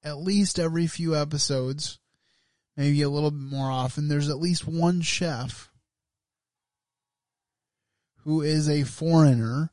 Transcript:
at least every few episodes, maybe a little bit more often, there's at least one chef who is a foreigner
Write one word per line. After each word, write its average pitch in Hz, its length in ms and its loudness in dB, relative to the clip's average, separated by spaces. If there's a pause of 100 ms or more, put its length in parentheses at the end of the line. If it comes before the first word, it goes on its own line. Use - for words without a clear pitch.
at 151 140 -10
least 190 400 0
every 165 300 0
few 160 280 -2
episodes, 147 840 -2 (760)
maybe 147 240 2
a 143 80 0
little 147 220 0
bit 139 200 -8
more 135 180 -2
often, 127 380 -2
there's 147 220 0
at 147 100 -6
least 170 280 -2
one 170 340 2
chef 139 680 -4 (2500)
who 156 180 0
is 151 280 0
a 147 140 2
foreigner 147 880 4